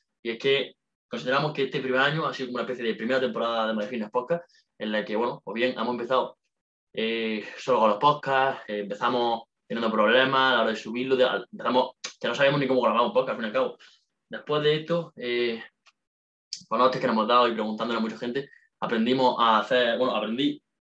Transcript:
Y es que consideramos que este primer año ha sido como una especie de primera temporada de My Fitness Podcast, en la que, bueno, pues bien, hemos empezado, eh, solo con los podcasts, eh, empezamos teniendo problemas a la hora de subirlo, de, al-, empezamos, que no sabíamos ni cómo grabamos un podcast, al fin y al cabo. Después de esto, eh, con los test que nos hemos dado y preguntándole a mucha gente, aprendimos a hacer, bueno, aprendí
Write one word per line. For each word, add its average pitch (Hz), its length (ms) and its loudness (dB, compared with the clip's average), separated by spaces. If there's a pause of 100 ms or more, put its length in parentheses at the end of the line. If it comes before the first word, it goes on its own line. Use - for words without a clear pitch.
(240)
Y 117 60 -6
es 113 80 -4
que 139 380 0 (340)
consideramos 135 420 -2
que 139 120 -2
este 131 180 -2
primer 127 180 0
año 151 260 2
ha 131 80 -4
sido 131 140 -8
como 123 100 -6
una 117 60 -2
especie 120 220 -6
de 110 100 0
primera 120 240 0
temporada 113 480 -2
de 110 60 0
My 107 120 -4
Fitness 107 260 -8
Podcast, 170 380 -2 (280)
en 107 140 -6
la 107 140 -2
que, 107 100 -6
bueno, 120 280 -2
pues 101 120 -10
bien, 123 220 0
hemos 113 120 -4
empezado, 120 480 -2 (560)
eh, 110 520 -4 (120)
solo 123 220 0
con 110 120 6
los 104 60 0
podcasts, 135 720 2
eh, 104 120 -4
empezamos 117 640 -2 (220)
teniendo 117 240 -4
problemas 127 640 4
a 123 40 2
la 113 80 2
hora 113 80 2
de 107 40 -2
subirlo, 127 400 -4
de, 127 80 6
al-, - 260 0
empezamos, 123 420 0 (280)
que - 80 -4
no 135 80 -2
sabíamos 139 240 4
ni 135 80 0
cómo 127 140 2
grabamos 117 260 4
un 107 60 -4
podcast, 107 180 2
al 107 60 -2
fin 113 80 -6
y - 20 -2
al 107 60 -8
cabo. 131 240 -2 (520)
Después 147 340 -2
de 151 120 4
esto, 165 400 -4
eh, 120 480 -2 (1040)
con 113 120 -2
los 127 120 6
test 127 100 -4
que 127 60 0
nos 113 80 0
hemos 107 120 0
dado 120 200 6
y 113 60 0
preguntándole 110 460 -4
a - 20 -2
mucha 110 160 -4
gente, 123 320 -6 (320)
aprendimos 123 580 2
a 113 200 6
hacer, 120 380 2
bueno, 123 160 0
aprendí 113 480 -2 (260)